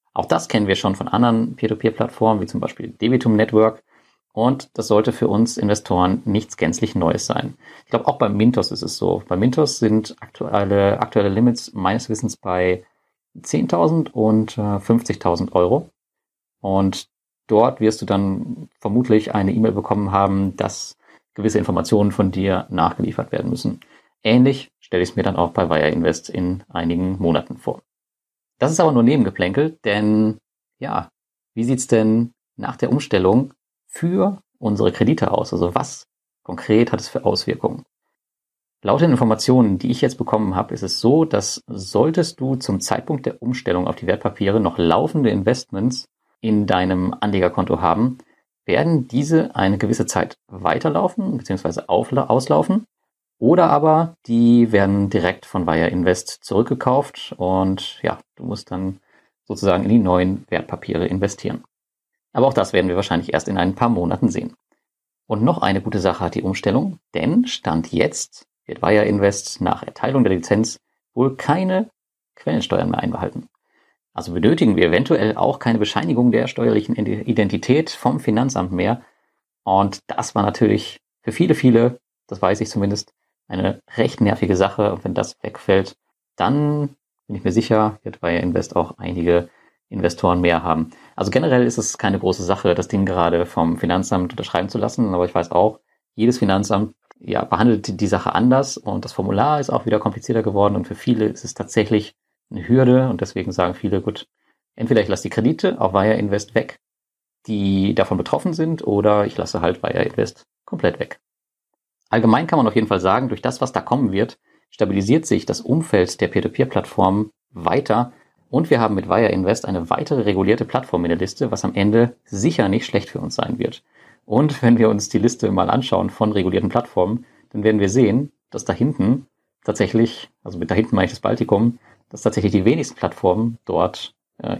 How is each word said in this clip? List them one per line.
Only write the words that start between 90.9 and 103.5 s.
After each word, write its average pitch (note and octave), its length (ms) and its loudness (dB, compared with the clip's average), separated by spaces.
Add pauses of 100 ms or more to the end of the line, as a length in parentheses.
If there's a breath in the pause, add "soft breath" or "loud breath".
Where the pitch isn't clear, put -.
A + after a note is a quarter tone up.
Also F#2+ 140 -2
generell B2+ 380 2
ist A#2 100 -2
es - 220 -4
keine G2 180 -2
große F#2 260 -2
Sache, F#2 300 0
das F2 140 -2
Ding G2 180 0
gerade F2 400 2
vom E2 320 0
Finanzamt F2+ 560 -2
unterschreiben - 360 -4
zu A#2 100 -6
lassen. G#2+ 340 -2
Aber F2+ 120 2
ich - 100 -8
weiß F2 160 0
auch, G#2 260 2 (380)
jedes A#2+ 240 2
Finanzamt, G#2 560 0 (260)
ja, - 240 -4
behandelt G#2 560 0
die G#2 60 0
Sache F#2+ 280 0
anders B2+ 420 2
und - 280 -6
das - 80 -14
Formular A2 480 0
ist B2+ 80 -6
auch - 160 -2
wieder G#2+ 140 2
komplizierter A2+ 440 -2
geworden G2+ 320 2
und F2+ 100 -2
für - 100 -10
viele A2 300 0
ist - 200 -6
es - 80 -12
tatsächlich G#2+ 600 0 (380)
eine F#2+ 160 -10
Hürde B2+ 400 6
und - 140 -4
deswegen F#2+ 320 -6